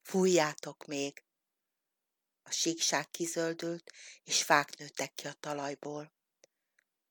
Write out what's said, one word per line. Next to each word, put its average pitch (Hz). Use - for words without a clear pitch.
fújjátok 165
még!” 143
A -
síkság 165
kizöldült, 165
és -
fák 147
nőttek 143
ki -
a 143
talajból. 147